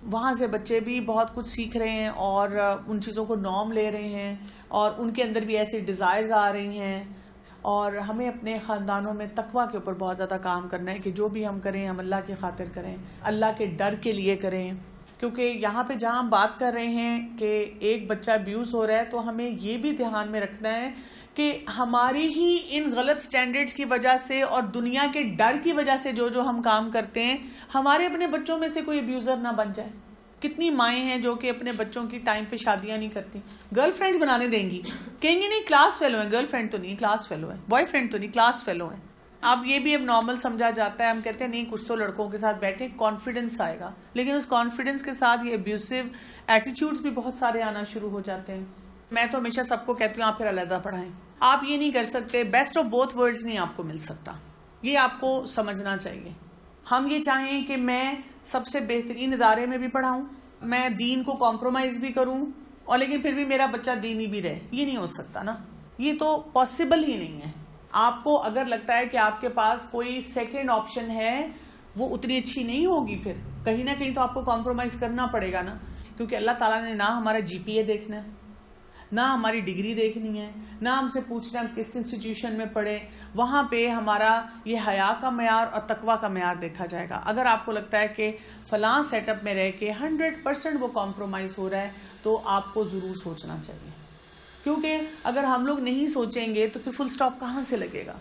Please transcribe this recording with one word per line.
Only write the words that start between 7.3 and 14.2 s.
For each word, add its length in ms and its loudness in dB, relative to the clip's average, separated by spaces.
और 340 0
हमें 300 -4
अपने 300 -6
ख़ानदानों 560 -2
में 200 -6
तकवा 320 0
के 120 -6
ऊपर 160 -4
बहुत 220 -4
ज़्यादा 220 -2
काम 300 -2
करना 220 -4
है 80 -6
कि 120 -4
जो 180 -2
भी 160 -4
हम 160 -4
करें 260 -4
हम 120 -4
अल्लाह 220 -2
की 140 -8
खातिर 340 -6
करें, 260 -10
अल्लाह 300 2
के 160 -2
डर 280 0
के 160 -2
लिए 240 2